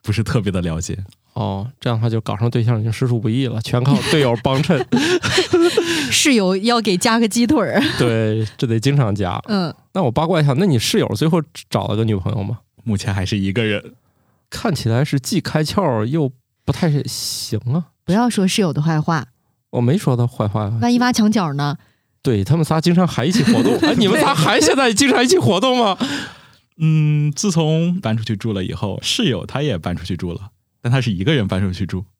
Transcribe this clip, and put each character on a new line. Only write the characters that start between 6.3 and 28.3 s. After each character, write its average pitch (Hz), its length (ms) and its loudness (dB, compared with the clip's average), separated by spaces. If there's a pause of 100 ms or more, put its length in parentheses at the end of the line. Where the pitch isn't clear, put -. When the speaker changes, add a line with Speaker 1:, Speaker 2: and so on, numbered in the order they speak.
Speaker 3:
友 196 220 2
要 233 240 0
给 202 160 0
加 226 240 2
个 226 80 2
鸡 233 180 2
腿 302 140 2
儿。 156 200 2 (160)
Speaker 2:
对， 110 480 2 (140)
这 139 80 -2
得 113 140 0
经 139 160 2
常 110 180 2
加。 90 320 -2
Speaker 3:
嗯。 190 260 -2 (220)
Speaker 2:
那 190 80 0
我 123 80 0
八 147 160 0
卦 165 140 2
一 147 40 2
下， 143 120 2
那 196 100 2
你 143 100 2
室 208 220 0
友 - 160 2
最 147 140 0
后 165 120 2 (300)
找 98 160 -2
了 104 80 -2
个 110 80 0
女 110 140 0
朋 95 160 -4
友 101 100 -4
吗？ 104 160 -6 (240)
Speaker 1:
目 107 140 -2
前 98 180 -4
还 95 100 -2
是 104 140 -2
一 98 140 0
个 113 100 0
人。 107 320 -4 (560)
Speaker 2:
看 196 240 -2
起 - 140 -4
来 120 160 2
是 143 160 -2
既 180 200 -2
开 - 220 -2
窍 147 420 0
又 139 280 -2 (320)
不 143 80 -2
太 160 180 0 (140)
行 - 560 -8 (120)
啊。 170 120 -2 (200)
Speaker 3:
不 - 60 -6
要 233 180 2
说 190 200 0
室 220 140 0
友 175 100 0
的 147 100 -2
坏 160 180 0
话。 156 260 -2 (440)
Speaker 2:
我 123 100 -2
没 127 160 2
说 135 200 0
他 120 100 2
坏 107 220 -2
话 107 160 -2
呀。 110 180 -4
Speaker 3:
万 240 100 2
一 247 60 2
挖 247 140 2
墙 220 180 2
脚 185 220 -2
呢？ 143 240 -4 (440)
Speaker 2:
对， 110 220 2
他 143 140 2
们 160 80 2
仨 160 160 2
经 170 140 2
常 180 120 4
还 - 180 -2
一 170 60 0
起 233 140 2
活 - 180 4
动。 - 160 2
Speaker 3:
<laughs> - 20 -4
Speaker 2:
哎， - 160 2
你 226 120 2
们 - 120 2
仨 - 140 2
还 - 260 2
现 302 160 4
在 254 160 2
经 262 160 2
常 247 140 4
一 254 40 2
起 370 120 4
活 180 220 2
动 254 180 2
吗？ 208 180 2 (840)
Speaker 1:
嗯， 151 540 2
自 202 180 -2
从 165 500 0
搬 110 160 -2
出 110 80 -4
去 107 120 -2